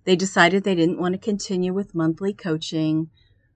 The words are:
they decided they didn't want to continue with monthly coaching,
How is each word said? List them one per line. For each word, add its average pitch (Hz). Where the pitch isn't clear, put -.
they 185
decided 190
they 196
didn't 160
want 180
to 196
continue 185
with 202
monthly 165
coaching, 160